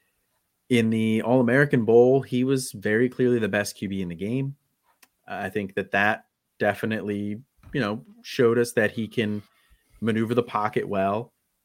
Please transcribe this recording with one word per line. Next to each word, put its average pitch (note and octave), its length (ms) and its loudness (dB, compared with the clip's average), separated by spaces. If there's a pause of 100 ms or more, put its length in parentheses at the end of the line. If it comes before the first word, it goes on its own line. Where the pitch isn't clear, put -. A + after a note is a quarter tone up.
(680)
in A2+ 220 2
the A2 320 0
All-American B2+ 600 2
Bowl, B2 380 6
he B2+ 220 -4
was C3 260 -2
very A2 380 0
clearly B2 320 0
the G#2+ 80 0
best G2+ 260 -2
Q G2+ 140 -8
B G2 120 -6
in F2+ 80 -6
the E2+ 60 -8
game. B2+ 400 -6 (720)
I G2 240 -10
think G2 240 -6
that G2 160 -6
that G#2 360 0 (340)
definitely, G#2 840 -4 (300)
you D3 80 -4
know, A2 240 -4 (180)
showed A#2+ 360 2
us A#2+ 140 0
that G#2+ 180 2
he A2 160 -6
can G#2 360 -4 (580)
maneuver A2 340 0
the A#2+ 80 4
pocket G#2+ 460 -2
well, G2 440 -2 (320)